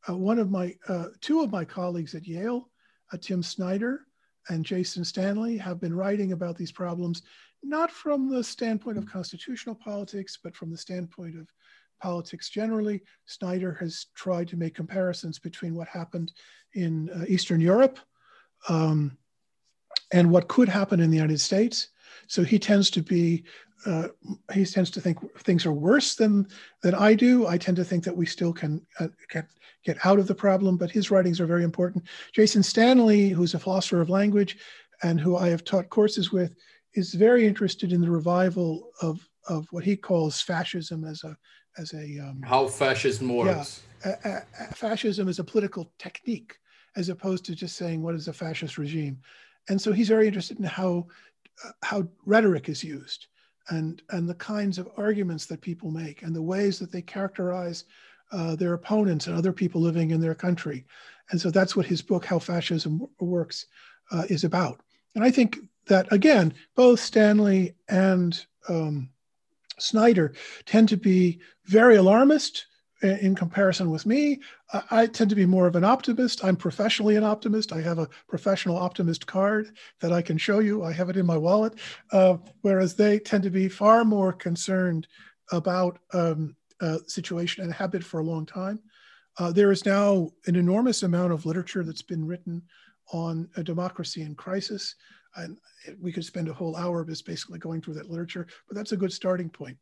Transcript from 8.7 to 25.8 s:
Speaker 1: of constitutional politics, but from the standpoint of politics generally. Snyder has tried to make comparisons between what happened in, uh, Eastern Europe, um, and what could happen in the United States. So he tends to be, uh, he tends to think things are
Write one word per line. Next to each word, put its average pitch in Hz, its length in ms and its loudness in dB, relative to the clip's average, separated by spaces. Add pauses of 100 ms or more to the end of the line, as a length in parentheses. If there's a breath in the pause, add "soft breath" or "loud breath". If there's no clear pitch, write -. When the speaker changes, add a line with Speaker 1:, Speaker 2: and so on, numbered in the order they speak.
Speaker 1:
of 214 80 -8
constitutional 214 680 -12
politics, 202 680 -12
but 170 140 -16
from 165 160 -12
the 165 60 -12
standpoint 170 600 -12
of 160 120 -20 (520 soft breath)
politics 175 480 -10
generally. 214 480 -4 (280 soft breath)
Snyder 185 460 -6 (100)
has 165 340 -10
tried 175 340 -4
to 170 80 -10
make 165 240 -6
comparisons 175 580 -6
between 165 360 -10
what 165 120 -10
happened 170 420 -10 (440 soft breath)
in, 165 360 -4
uh, 170 180 -8
Eastern 175 340 0
Europe, 233 360 4 (720 soft breath)
um, 156 480 0 (960)
and 175 160 6
what 175 180 4
could 247 220 4
happen 196 300 0
in 165 120 4
the 160 60 4
United 156 240 0
States. - 480 0 (380 loud breath)
So - 160 0
he 196 160 4
tends 202 320 4
to 180 100 -2 (140)
be, 170 280 2 (420 loud breath)
uh, 165 220 -2 (460)
he 190 120 2
tends 180 260 -2
to 175 100 -8
think 170 160 -2 (220)
things 175 260 0
are 156 80 0 (160)